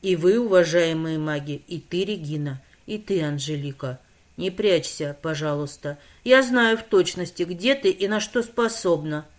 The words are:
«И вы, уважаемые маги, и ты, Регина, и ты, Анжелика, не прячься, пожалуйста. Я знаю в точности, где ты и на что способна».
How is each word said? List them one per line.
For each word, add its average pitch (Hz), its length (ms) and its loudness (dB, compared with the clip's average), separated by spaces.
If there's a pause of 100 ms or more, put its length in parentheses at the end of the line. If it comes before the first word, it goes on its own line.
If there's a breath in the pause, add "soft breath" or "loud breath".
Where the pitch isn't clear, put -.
«И 185 160 0
вы, 185 240 4
уважаемые 165 760 2
маги, 147 500 -4
и 170 100 -8
ты, 175 260 -4
Регина, 147 560 -6 (260 soft breath)
и 214 120 -8
ты, 196 240 -2
Анжелика, 143 760 -6 (360 soft breath)
не 185 140 -4
прячься, 170 720 0
пожалуйста. 147 800 -6 (260 loud breath)
Я 254 180 6
знаю 240 360 2
в 226 40 -10
точности, 180 600 0
где 180 320 0
ты 233 160 2
и 196 180 -2
на 214 120 0
что 226 220 -2
способна». 170 840 -2 (120)